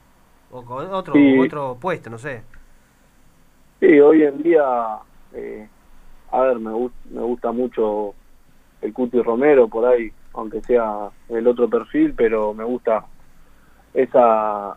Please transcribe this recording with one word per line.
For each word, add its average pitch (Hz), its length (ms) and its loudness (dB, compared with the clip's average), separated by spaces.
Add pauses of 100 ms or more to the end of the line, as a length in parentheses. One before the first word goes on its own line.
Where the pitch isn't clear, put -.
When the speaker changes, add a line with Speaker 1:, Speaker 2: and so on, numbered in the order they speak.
(500)
Speaker 1:
O 123 140 -18
con 135 280 -12
otro, 185 220 -8
Speaker 2:
Sí. 139 240 6
Speaker 1:
otro 131 420 -2
puesto, 170 300 -8
no 113 80 -14
sé. 120 240 -14 (1400)
Speaker 2:
Sí, 165 200 6
hoy 156 220 8
en 143 200 -2
día, 160 200 2 (720)
eh, 117 320 -14 (680)
a 123 80 0
ver, 127 180 2
me 110 140 -8
gust-, 120 220 -6 (160)
me 123 120 -10
gusta 117 300 -4
mucho 107 640 -4 (680)
el 110 100 -8
Cuti 123 300 -2
Romero 123 460 4
por 113 180 -4
ahí, 120 240 2 (240)
aunque 110 280 -10
sea 107 480 -2 (180)
el 117 180 -2
otro 120 220 2
perfil, 127 480 -2
pero 110 380 0
me 110 100 -12
gusta 117 400 -4 (880)
esa 110 840 2